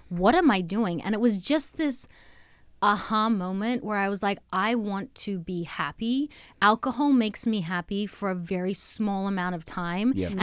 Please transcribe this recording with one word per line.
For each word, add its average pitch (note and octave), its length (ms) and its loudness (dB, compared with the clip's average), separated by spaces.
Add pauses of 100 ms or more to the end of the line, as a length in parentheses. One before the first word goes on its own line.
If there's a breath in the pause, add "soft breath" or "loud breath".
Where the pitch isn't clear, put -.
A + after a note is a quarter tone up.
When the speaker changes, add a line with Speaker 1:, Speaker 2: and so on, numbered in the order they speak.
Speaker 1:
"What F#3 260 4
am E4+ 160 6
I F#3+ 120 2
doing?" F3 400 -2
And G#3 120 -2
it G#3+ 60 -2
was A3+ 180 4
just C#4+ 380 -2
this D4 320 -2 (760 soft breath)
aha G#3+ 480 2
moment G3 520 -2
where G#3 160 -4
I G3 100 0
was G3+ 140 -2
like, G3+ 160 0 (140)
"I G3+ 220 2
want G3+ 420 -4
to G3 220 -4
be F3 260 -4
happy." A#3 640 -2 (320 loud breath)
Alcohol A#3+ 520 4
makes A3 340 2
me A3 140 0
happy F#3 460 -4
for G3 240 -4
a F#3 40 0
very F3+ 400 -4
small G3 520 -2
amount F3+ 280 -2
of E3 100 -8
time, F#3 500 -2
Speaker 2:
Yep. F#3 180 -2
Speaker 1:
and F#3 100 0